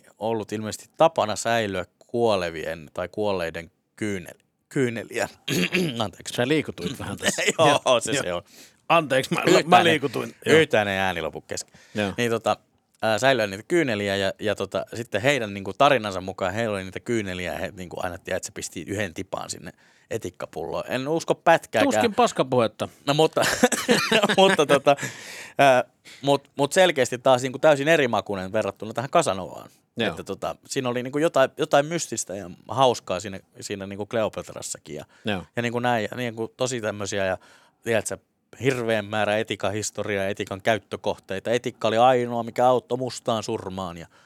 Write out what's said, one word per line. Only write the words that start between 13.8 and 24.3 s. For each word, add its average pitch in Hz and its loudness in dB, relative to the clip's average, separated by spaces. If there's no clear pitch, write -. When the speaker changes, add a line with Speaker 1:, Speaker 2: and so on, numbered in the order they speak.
Speaker 1:
ja, 98 0
ja 101 -2
tota, 95 -4
sitten 104 -6
heidän 117 0
niinku 98 -8
tarinansa 107 2
mukaan 92 -4
heillä 110 -2
oli 95 -4
niitä 92 -12
kyyneliä 92 -4
ja 76 -6
he 87 -8
niinku 90 -12
aina, 90 -8
tiedät, 90 -6
se - -12
pisti 85 -12
yhden 98 -4
tipaan - -8
sinne - -12
etikkapulloon. - -8
En 131 -4
usko 160 -2
pätkääkään. 165 2
Speaker 2:
Tuskin 196 2
paskapuhetta. 131 0
Speaker 1:
No 143 2
mutta, 156 2
<laughs> 208 4